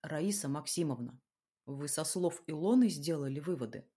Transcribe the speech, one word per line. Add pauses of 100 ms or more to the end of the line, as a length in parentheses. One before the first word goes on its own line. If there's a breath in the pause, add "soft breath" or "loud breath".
Раиса
Максимовна, (460)
вы
со
слов
Илоны
сделали
выводы?